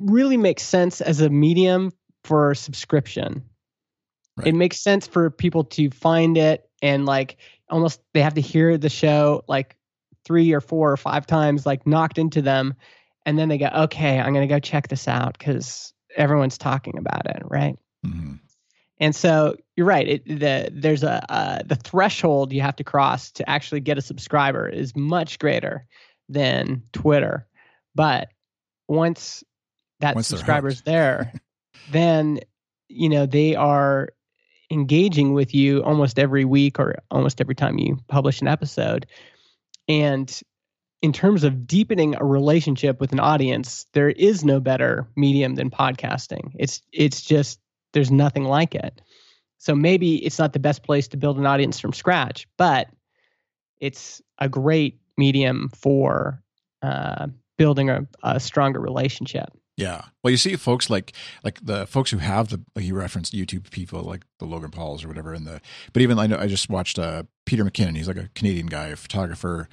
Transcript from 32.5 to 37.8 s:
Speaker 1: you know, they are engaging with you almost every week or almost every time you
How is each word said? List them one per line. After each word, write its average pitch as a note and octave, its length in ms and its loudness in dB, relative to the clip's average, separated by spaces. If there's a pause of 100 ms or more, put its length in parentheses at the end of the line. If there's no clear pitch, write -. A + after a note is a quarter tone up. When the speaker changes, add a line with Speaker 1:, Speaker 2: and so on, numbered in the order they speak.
Speaker 1:
you D#3 200 -2
know, D3 180 2
they D3+ 300 2
are C#3 540 2 (600)
engaging D3 640 4
with C#3 220 0
you C#3 280 4
almost C#3+ 360 2
every C#3 260 2
week C#3 340 4
or - 180 0 (140)
almost C3+ 300 0
every C3+ 140 -2
time - 240 -2
you C3+ 200 -2 (100)